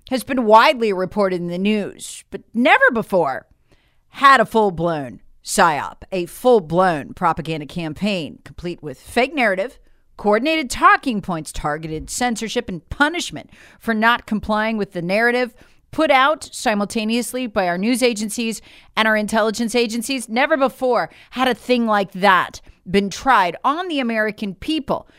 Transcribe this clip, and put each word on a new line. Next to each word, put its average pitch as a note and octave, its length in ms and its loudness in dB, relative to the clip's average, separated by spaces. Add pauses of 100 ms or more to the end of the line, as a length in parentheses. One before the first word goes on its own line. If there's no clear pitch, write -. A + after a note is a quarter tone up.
(100)
has B3+ 140 -2
been B3+ 220 -2
widely A3+ 460 6
reported F#3 480 -2
in F3 80 -6
the F3 100 -6
news, G3+ 720 -4
but - 120 -14 (120)
never F#4 380 4
before E3+ 540 -2 (600)
had C4+ 320 6
a G#3 60 2
full-blown E3 760 -2 (240)
psyop, D3 540 0 (120)
a F3 160 -4
full-blown F3 840 2
propaganda D#3+ 540 -4
campaign, E3 760 -6
complete - 400 -12
with D3 180 -14
fake C4+ 340 -2
narrative, A3 440 -2 (380)
coordinated B3 540 0
talking C#4 500 2
points, D#3+ 320 -8
targeted D#3 580 -8
censorship, A3+ 600 -4
and E3+ 180 -12
punishment - 600 -4 (280)
for A3+ 160 -4
not A#3 320 0
complying G#3+ 520 -2
with G3 140 -6
the F3 100 -6
narrative A#3 520 0 (360)
put D#4 200 0
out C#4 420 2
simultaneously A3 920 -2
by F#3 220 -2
our F3 100 -2
news A3+ 240 0
agencies A3+ 580 -2 (360)
and A3 100 2
our A3 100 2
intelligence G#3+ 580 0
agencies. A#3 540 -2
Never C#4 280 2
before B3 540 0 (200)
had B3+ 180 0
a A#3+ 60 0
thing A#3+ 320 0
like G#3 260 0
that F3+ 480 2 (300)
been G3 200 2
tried G3+ 440 2 (100)
on E4 240 -2
the D4 120 -4
American G#3+ 540 -4
people - 520 -6 (120)